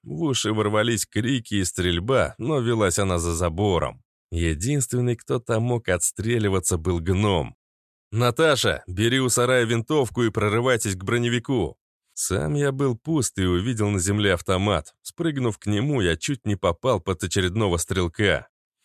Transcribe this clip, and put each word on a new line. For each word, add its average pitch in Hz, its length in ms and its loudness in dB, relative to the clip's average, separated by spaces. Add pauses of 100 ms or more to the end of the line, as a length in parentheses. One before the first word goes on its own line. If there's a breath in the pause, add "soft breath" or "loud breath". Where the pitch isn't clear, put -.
В 160 200 -8
уши 123 280 -2
ворвались 107 540 0
крики 117 500 -2
и 95 80 2
стрельба, 90 720 0
но 143 220 -2
велась 110 400 2
она 95 180 0
за 85 160 -2
забором. 82 680 0 (320)
Единственный, 120 800 -2
кто 131 220 -4
там 113 240 -2
мог 120 280 -2
отстреливаться, 95 880 0
был 87 200 -2
гном. 90 560 0 (560)
«Наташа, 120 760 2
бери 113 320 0
у 127 100 0
сарая 123 340 2
винтовку 117 600 0
и 110 80 2
прорывайтесь 110 640 0
к 90 80 -10
броневику». 117 720 0 (380)
Сам 147 400 -2
я 143 160 0
был 131 260 0
пуст 156 400 -2
и 95 80 0
увидел 104 440 0
на 101 100 0
земле 101 340 2
автомат. 95 720 0
Спрыгнув 139 560 -4
к - 80 -12
нему, 117 340 0
я 87 140 2
чуть 131 320 -6
не 104 80 0
попал 98 440 0
под 92 240 -4
очередного 92 540 0
стрелка. 87 720 -2 (380)